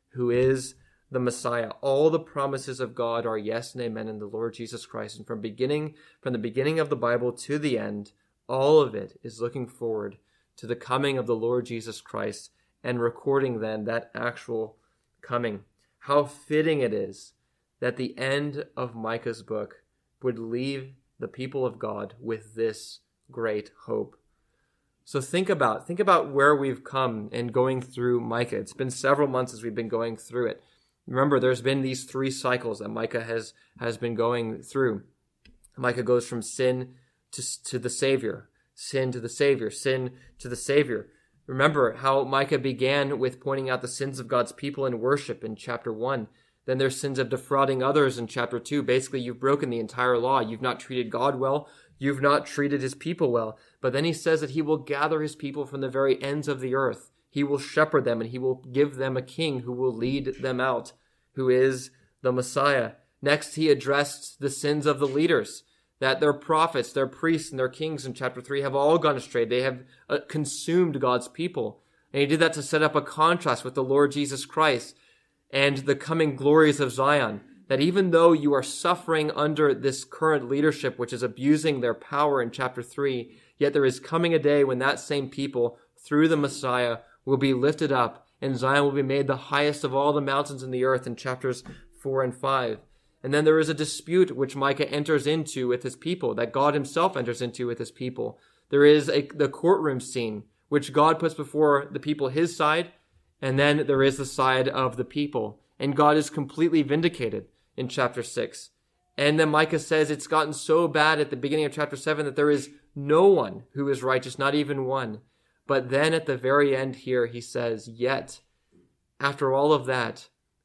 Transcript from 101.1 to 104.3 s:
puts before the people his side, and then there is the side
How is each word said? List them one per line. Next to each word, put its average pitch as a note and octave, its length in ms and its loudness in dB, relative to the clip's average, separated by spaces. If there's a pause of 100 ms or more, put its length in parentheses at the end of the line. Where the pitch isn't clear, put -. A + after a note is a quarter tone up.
puts E3 160 -2
before D3 560 2
the D3 80 -6
people C#3+ 300 -2
his E3 260 0
side, E3 380 0 (480)
and C3+ 180 0
then D3 260 4
there C3+ 160 4
is C3+ 160 4
the C#3 80 -6
side C3 440 2